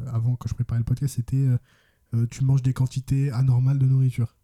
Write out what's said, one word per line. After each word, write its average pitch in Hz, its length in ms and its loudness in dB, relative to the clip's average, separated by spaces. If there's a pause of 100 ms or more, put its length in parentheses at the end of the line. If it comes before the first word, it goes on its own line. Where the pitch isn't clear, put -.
(120)
avant, 120 240 0
quand - 120 -8
je - 60 -6
préparais 120 240 -2
le 117 60 0
podcast, 131 320 -2
c'était, 123 200 -2
euh, 131 220 2 (560)
euh, 117 160 0
tu - 140 -4
manges 135 180 2
des 131 100 2
quantités 135 600 -2
anormales 131 460 2
de 135 80 4
nourriture. 131 580 0